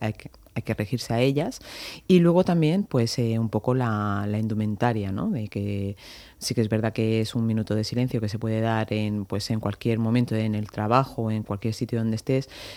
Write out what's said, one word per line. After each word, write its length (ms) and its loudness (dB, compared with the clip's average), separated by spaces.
hay 140 -2
que, 180 -16
hay 60 -2
que 120 -2
regirse 400 -4
a 60 2
ellas. 400 0
Y 100 8
luego 240 6
también, 400 4
pues, 380 0
eh, 180 2
un 120 0
poco 220 0
la, 560 0
la 120 0
indumentaria, 720 0
¿no? 180 -2
De 160 -4
que 500 -2
sí 140 -4
que 60 2
es 80 2
verdad 240 0
que 280 2
es 140 -2
un 140 0
minuto 260 0
de 80 0
silencio 380 -2
que 80 -2
se 100 -4
puede 220 0
dar 320 0
en, 320 -2
pues, 260 -4
en 80 0
cualquier 400 0
momento, 380 2
en 180 0
el 160 -4
trabajo, 640 2
en 100 -2
cualquier 320 -4
sitio 240 -2
donde 160 0
estés, 340 -2